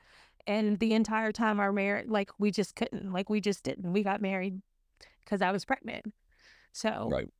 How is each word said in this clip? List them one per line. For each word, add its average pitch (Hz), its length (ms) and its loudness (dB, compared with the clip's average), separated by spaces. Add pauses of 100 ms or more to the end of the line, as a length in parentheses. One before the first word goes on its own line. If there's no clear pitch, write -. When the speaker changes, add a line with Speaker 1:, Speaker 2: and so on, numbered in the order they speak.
(460)
Speaker 1:
And 208 340 2
the 220 140 4
entire 220 380 2
time 214 280 2
our 202 120 2
mar-, 202 340 0
like, 208 320 0
we 208 120 2
just 190 260 -2
couldn't, - 360 -6
like, 185 180 -4
we 214 100 2
just 196 240 -2
didn't. 175 280 -4
We 208 100 2
got 202 180 -2
married 190 400 -2 (680)
'cause 196 160 0
I 185 100 4
was 196 120 -2
pregnant. - 500 -6 (580)
So, - 380 -2
Speaker 2:
Right. - 180 0 (120)